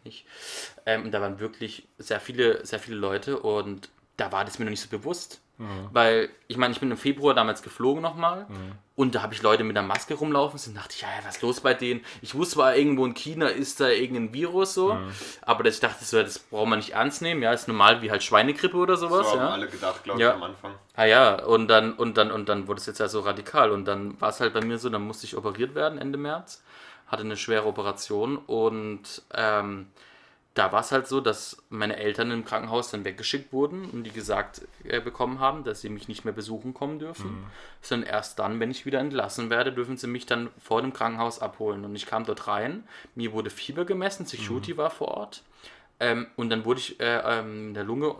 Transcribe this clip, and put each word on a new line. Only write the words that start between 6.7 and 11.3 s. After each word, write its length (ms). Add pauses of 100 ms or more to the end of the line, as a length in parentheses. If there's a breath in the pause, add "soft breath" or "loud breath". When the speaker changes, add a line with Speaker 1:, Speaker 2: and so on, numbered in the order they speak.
Speaker 1:
ich 60
bin 100
im 80
Februar 380
damals 260
geflogen 400
nochmal 480
Speaker 2:
Mhm. 220 (240)
Speaker 1:
und 180
da 80
hab 120
ich 100
Leute 200
mit 120
der 80
Maske 320
rumlaufen 420
sehen, 160
dachte 220
ich, 60
ja, 80
ja, 180
was 80